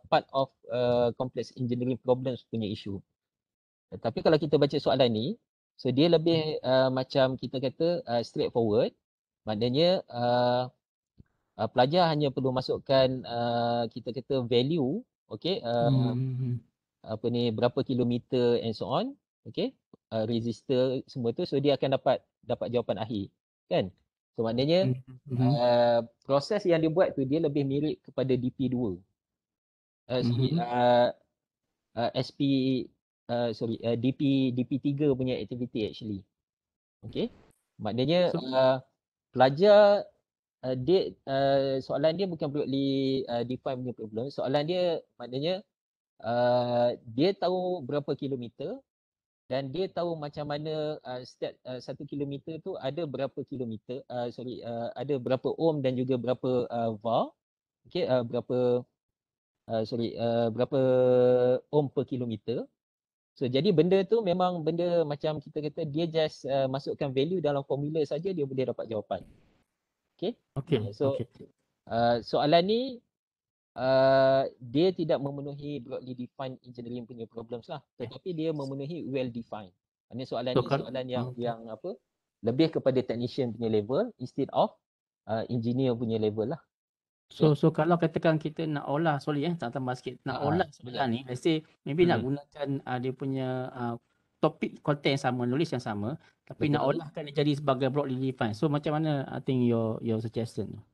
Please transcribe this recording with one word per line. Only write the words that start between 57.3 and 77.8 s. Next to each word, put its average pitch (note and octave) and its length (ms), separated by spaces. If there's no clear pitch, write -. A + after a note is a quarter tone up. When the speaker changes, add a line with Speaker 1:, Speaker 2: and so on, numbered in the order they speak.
Speaker 1:
Okey, F3 160
uh, B2+ 160
berapa, B2 640
uh, A2+ 160
sorry, A#2 320
uh, A#2 400
berapa B2 240
ohm D3 160
per C3+ 160
kilometer. A#2+ 560
So, B2 160
jadi D#3+ 240
benda F3+ 320
tu A3+ 160
memang F3+ 400
benda E3+ 400
macam D3+ 400
kita D3+ 240
kata D#3 160
dia D#3 240
just, D#3 400
uh, C3+ 240
masukkan C3+ 400
value D#3 320
dalam C#3+ 240
formula D3 400
saja E3 240
dia D3+ 160
boleh C3 240
dapat - 160
jawapan. G#2 400
Okey? G#3 240
Speaker 2:
Okey, C3+ 160
Speaker 1:
Uh, G#2+ 160
so, C#3+ 120
Speaker 2:
okey. - 320
Speaker 1:
uh, A#2+ 300
soalan D3 480
ni, A3+ 120
uh, C3+ 640
dia C#3+ 320
tidak D#3 320
memenuhi C#3+ 560
broadly B2+ 320
defined B2+ 540
engineering A#2+ 420
punya A#2 160
problems A#2 480
lah. C#3+ 80